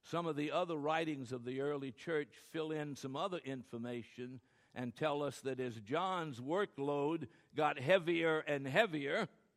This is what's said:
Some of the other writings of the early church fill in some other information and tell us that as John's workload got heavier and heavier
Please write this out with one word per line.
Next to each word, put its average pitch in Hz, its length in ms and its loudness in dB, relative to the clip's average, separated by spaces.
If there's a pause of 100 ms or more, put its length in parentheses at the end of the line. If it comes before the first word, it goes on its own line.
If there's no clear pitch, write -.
Some 165 240 -2
of 151 80 0
the 147 160 -2
other 165 260 0
writings 147 540 0
of 123 120 -6
the 131 180 -2
early 139 300 -2
church 151 380 -2 (220)
fill 156 200 -2
in 151 240 -2
some 135 200 -8
other 180 280 -2
information 123 960 -8 (360)
and 123 200 -6
tell 147 280 0
us 139 180 -4
that 131 180 -2
as 127 220 -2
John's 160 580 -2
workload 147 880 0 (280)
got 147 240 2
heavier 165 680 6
and 139 200 0
heavier 165 600 2 (300)